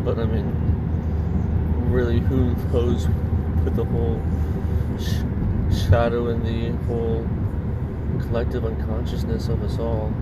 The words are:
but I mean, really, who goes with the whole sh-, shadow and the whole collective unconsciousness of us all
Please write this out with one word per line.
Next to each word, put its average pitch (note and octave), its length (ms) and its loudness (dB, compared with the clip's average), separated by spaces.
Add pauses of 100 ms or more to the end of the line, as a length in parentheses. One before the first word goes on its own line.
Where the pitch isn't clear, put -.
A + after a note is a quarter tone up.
but A2+ 140 0
I A2+ 80 -2
mean, A2 260 0 (1400)
really, A#2+ 280 2
who B2+ 360 2 (160)
goes A#2+ 360 2 (560)
with - 120 0
the A2 100 0
whole A#2 340 0 (800)
sh-, - 240 0 (680)
shadow A#2+ 420 4
and A#2 140 0
the A2+ 280 0 (160)
whole A2+ 400 0 (960)
collective A#2 440 -2
unconsciousness A2+ 840 -2
of - 120 0
us - 160 -2
all A2+ 340 -2 (100)